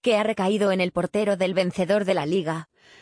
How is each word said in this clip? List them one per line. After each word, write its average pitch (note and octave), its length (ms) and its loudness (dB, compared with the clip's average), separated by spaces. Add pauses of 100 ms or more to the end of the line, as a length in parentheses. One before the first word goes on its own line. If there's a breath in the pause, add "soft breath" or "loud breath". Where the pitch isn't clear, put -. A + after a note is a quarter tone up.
que A3+ 140 2
ha G#3 80 0
recaído G3+ 480 0
en F#3 80 0
el F3+ 120 0
portero G3+ 440 -2
del F#3 180 -2
vencedor F#3+ 500 0
de F#3+ 100 0
la D3+ 120 -2
liga, D#3+ 420 -2 (340 loud breath)